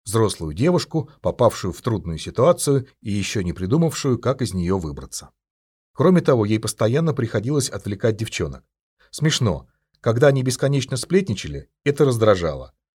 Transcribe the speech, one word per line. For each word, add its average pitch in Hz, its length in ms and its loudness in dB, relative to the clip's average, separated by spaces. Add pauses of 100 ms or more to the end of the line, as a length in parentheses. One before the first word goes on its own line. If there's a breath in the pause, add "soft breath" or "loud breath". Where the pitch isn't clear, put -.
взрослую 95 480 -2
девушку, 160 560 0 (120)
попавшую 87 520 0
в - 80 -14
трудную 82 380 -4
ситуацию 139 680 0 (140)
и 110 100 -6
еще 101 300 -2
не 87 120 -4
придумавшую, 135 640 0
как 127 240 -2
из 98 100 -6
нее 90 240 0
выбраться. - 540 -10 (640)
Кроме 170 280 4
того, 120 240 4
ей 110 140 2
постоянно 117 540 0
приходилось 120 560 -2
отвлекать 101 480 -2
девчонок. 85 460 -6 (460 soft breath)
Смешно. 117 580 0 (320)
Когда 123 280 4
они 135 160 4
бесконечно 135 520 -2
сплетничали, 117 720 -2 (140)
это 143 220 2
раздражало. 92 680 2 (240)